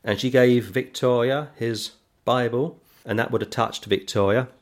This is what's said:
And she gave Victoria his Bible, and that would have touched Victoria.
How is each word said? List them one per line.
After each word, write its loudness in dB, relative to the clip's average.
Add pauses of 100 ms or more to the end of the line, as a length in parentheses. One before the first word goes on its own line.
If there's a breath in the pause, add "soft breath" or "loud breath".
And -2
she -2
gave 6
Victoria -2
his -6 (320)
Bible, -2 (260 soft breath)
and -2
that -2
would 0
have -6
touched -4
Victoria. 0 (140)